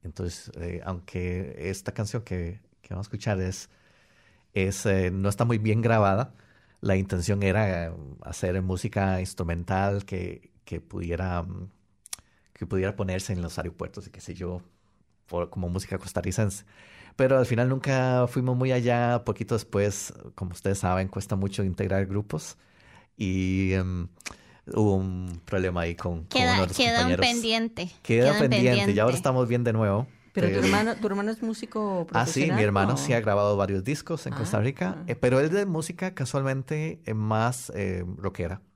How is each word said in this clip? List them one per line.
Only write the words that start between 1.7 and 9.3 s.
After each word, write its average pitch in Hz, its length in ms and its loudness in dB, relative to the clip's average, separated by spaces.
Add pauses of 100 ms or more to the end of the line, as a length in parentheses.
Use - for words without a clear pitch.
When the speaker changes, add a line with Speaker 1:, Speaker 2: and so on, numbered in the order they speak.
Speaker 1:
canción 110 300 -4
que, 90 380 -6 (200)
que - 120 -20
vamos 95 140 -6
a - 20 -20
escuchar 101 320 -2
es, 92 280 -6 (840)
es, 98 320 0
eh, 95 260 4
no 95 180 0
está 101 140 0
muy 117 140 2
bien 107 240 2
grabada, 110 520 4 (480)
la 98 140 2
intención 98 480 0
era, 95 440 2
eh, 82 40 -8 (300)
hacer 95 400 -2
música 95 580 0
instrumental 95 880 -2